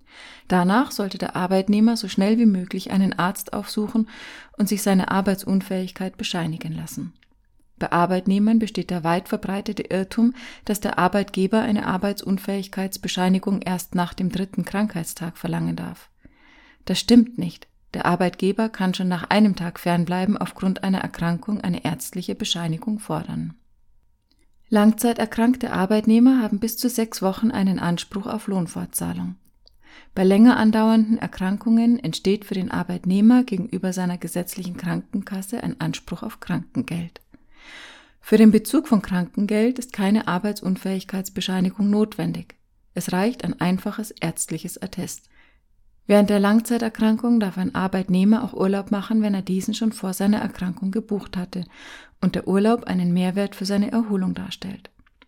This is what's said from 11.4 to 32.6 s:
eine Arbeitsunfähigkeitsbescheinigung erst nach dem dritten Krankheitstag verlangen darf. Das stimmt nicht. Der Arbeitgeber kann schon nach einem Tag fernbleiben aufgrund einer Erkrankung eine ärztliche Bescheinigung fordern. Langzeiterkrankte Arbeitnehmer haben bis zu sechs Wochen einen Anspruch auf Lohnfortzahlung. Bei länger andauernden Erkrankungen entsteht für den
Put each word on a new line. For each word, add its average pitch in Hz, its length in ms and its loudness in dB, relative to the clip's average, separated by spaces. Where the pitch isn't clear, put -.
eine - 240 0
Arbeitsunfähigkeitsbescheinigung 190 1800 -2
erst 180 320 -6
nach 175 220 -2
dem 180 160 -2
dritten 185 340 -4
Krankheitstag 175 720 -6
verlangen 165 380 -4
darf. 170 340 -12
Das 185 140 0
stimmt 240 380 6
nicht. - 300 -8
Der - 140 -4
Arbeitgeber 190 640 2
kann 185 260 -2
schon 185 120 -2
nach 175 220 -2
einem 208 260 6
Tag 170 240 -8
fernbleiben 175 580 0
aufgrund - 460 -4
einer 190 180 0
Erkrankung 170 600 -4
eine 175 240 -2
ärztliche - 480 -6
Bescheinigung 170 640 -4
fordern. 160 560 -6
Langzeiterkrankte 226 1000 2
Arbeitnehmer 220 720 6
haben 208 180 -2
bis 226 180 -4
zu 247 120 0
sechs 220 320 -4
Wochen 190 300 0
einen 190 260 0
Anspruch 175 480 -4
auf - 220 -6
Lohnfortzahlung. 180 880 -4
Bei 190 80 2
länger 202 340 8
andauernden 220 640 4
Erkrankungen 226 800 0
entsteht 196 440 -2
für - 120 -8
den 185 160 -4